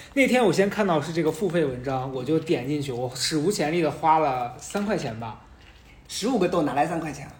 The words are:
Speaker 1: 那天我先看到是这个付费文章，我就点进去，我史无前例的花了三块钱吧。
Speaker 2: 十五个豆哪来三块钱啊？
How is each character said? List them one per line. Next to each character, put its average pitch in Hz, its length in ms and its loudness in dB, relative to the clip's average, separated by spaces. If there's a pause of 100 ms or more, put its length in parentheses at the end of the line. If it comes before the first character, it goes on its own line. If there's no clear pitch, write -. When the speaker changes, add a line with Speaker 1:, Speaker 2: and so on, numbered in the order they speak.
(140)
Speaker 1:
那 269 140 4
天 247 180 4
我 175 80 4
先 196 160 2
看 208 160 0
到 165 160 2
是 147 100 -4
这 165 120 0
个 156 80 2
付 185 180 -2
费 160 160 2
文 123 180 -4
章， 131 300 -4
我 127 100 -6
就 156 140 2
点 147 300 -2
进 147 120 -2
去， 135 120 -4
我 123 240 -4
史 - 220 -2
无 151 140 2
前 156 220 0
例 175 80 0
的 151 80 2
花 156 300 4
了 127 400 0
三 202 260 -6
块 208 100 0
钱 123 240 -6
吧。 110 220 -12 (680)
Speaker 2:
十 - 200 -4
五 254 100 2
个 180 100 4
豆 170 140 0
哪 135 140 0
来 147 100 4
三 165 140 -2
块 151 120 -6
钱 - 140 -12
啊？ - 140 -16